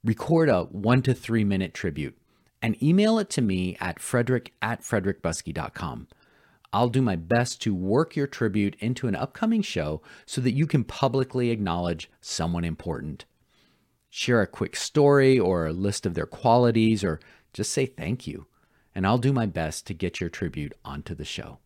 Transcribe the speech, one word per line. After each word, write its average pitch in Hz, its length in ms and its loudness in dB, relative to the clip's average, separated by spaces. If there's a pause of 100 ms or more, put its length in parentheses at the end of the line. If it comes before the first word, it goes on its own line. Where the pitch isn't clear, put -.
Record 151 460 2
a 90 140 4
one 110 400 0
to 131 100 2
three 113 300 0
minute 95 320 0
tribute 76 420 -6 (420)
and 113 220 -2
email 208 380 4
it 202 120 -4
to - 100 -2
me 92 380 0
at 87 200 -6
frederick 120 540 -2 (100)
at 113 180 -4
frederickbuskey 90 720 -4
dot 78 220 -6
com. 65 320 -10 (640)
I'll 117 180 2
do 127 140 2
my 101 120 2
best 110 480 0
to 104 120 0
work 104 400 0
your 143 100 0
tribute 104 540 0
into 123 280 -4
an 101 80 0
upcoming 226 460 -2
show 78 400 -4 (240)
so - 160 -4
that 123 120 0
you 147 120 2
can 143 180 0
publicly 127 680 0
acknowledge 87 580 -2 (100)
someone 85 440 -2
important. 85 640 -6 (840)
Share 120 320 2
a 92 60 2
quick - 280 -6
story 139 600 6
or 90 300 2
a 78 60 -2
list 98 340 -2
of 85 80 -2
their 80 100 -2
qualities, 113 800 4
or 80 160 0 (340)
just - 180 -4
say 135 140 0
thank 123 400 -6
you, - 220 -12 (480)
and 95 100 -2
I'll 117 140 2
do 131 120 0
my 120 140 0
best 80 420 -6
to 98 60 -8
get 87 260 -6
your 87 120 -4
tribute 73 420 -6 (100)
onto 71 300 -10
the - 120 -10
show. - 400 -12